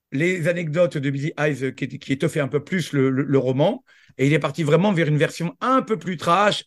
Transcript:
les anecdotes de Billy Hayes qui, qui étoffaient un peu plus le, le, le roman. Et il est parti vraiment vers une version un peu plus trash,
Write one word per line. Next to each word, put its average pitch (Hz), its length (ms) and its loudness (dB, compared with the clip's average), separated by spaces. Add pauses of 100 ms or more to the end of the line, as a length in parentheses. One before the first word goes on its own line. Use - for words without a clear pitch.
(100)
les 170 380 -2
anecdotes 170 480 0
de 139 140 -2
Billy 139 260 -4
Hayes 135 380 -2
qui, - 120 -8
qui - 280 -6
étoffaient 156 260 -2
un 135 80 -2
peu 139 160 -4
plus 180 300 -4
le, 131 160 2
le, 131 120 0
le 135 160 2
roman. 135 460 0 (340)
Et 135 80 2
il 143 60 4
est 156 60 4
parti 151 240 -4
vraiment 165 320 4
vers 156 140 2
une 151 100 2
version 165 420 -2
un 254 220 2
peu 214 160 -4
plus 165 180 -6
trash, 185 500 2